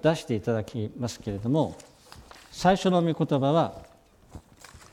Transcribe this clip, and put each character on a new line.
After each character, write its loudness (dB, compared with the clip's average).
出 4
し -8
て -2
い -2
た -2
だ -2
き -6
ま -4
す -10
け -8
れ -4
ど -4
も、 0
最 4
初 0
の 4
御 2
言 0
葉 2
は、 2